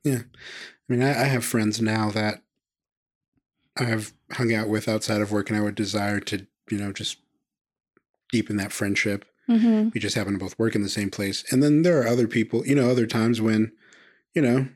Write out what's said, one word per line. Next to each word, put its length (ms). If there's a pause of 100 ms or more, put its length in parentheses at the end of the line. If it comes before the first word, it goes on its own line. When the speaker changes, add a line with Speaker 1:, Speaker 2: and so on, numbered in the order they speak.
Speaker 1:
Yeah. 180 (680)
I 40
mean, 100
I, 60
I 160
have 180
friends 380
now 300
that 300 (1400)
I've 360 (180)
hung 220
out 160
with 180
outside 340
of 120
work, 160
and 80
I 40
would 140
desire 460
to, 260 (240)
you 60
know, 160
just 240 (1120)
deepen 260
that 140
friendship. 540 (240)
Speaker 2:
Mm-hmm. 440
Speaker 1:
We 60
just 160
happen 180
to 60
both 180
work 180
in 60
the 80
same 200
place. 420
And 100
then 220
there 180
are 60
other 200
people, 380
you 100
know, 140
other 160
times 360
when, 300 (600)
you 80
know 340